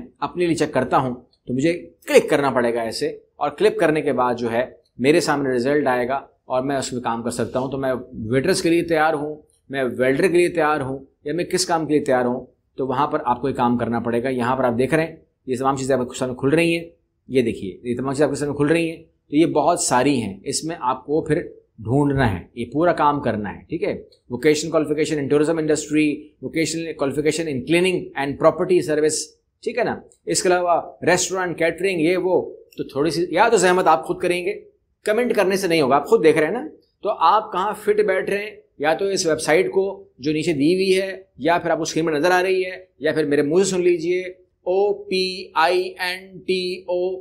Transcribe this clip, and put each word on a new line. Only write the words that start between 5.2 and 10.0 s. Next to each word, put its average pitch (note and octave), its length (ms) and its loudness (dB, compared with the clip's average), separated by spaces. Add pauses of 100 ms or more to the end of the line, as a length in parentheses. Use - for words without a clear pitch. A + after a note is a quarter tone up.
सामने C#3+ 300 0
रिजल्ट C3+ 360 0
आएगा B2 300 0 (320)
और C3 140 0
मैं C#3 140 -2
उसमें B2 260 -6
काम A#2 200 -4
कर A#2 80 -4
सकता B2 280 -4
हूँ। C3 120 -4
तो C#3 60 -4
मैं C3+ 160 -2 (380)
वेटर्स C3+ 300 0
के E3 80 0
लिए E3+ 140 2
तैयार D#3+ 300 2
हूँ, D3+ 300 -8 (260)
मैं C3+ 140 -4
वेल्डर C3 440 2